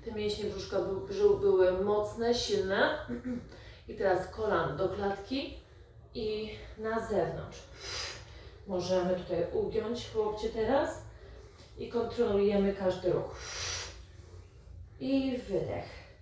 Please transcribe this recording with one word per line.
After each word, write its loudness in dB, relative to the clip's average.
te -6
mięśnie -2
brzuszka -2
by-, -2
brzu-, 6
były 8
mocne, 2
silne. 2
<clears throat> -16
I -10
teraz 2
kolano 0
do 2
klatki -4
i -4
na -2
zewnątrz. -2
Możemy 2
tutaj -2
ugiąć -2
łokcie 0
teraz 2
i -8
kontrolujemy 4
każdy 2
ruch. 0
I 2
wydech. 0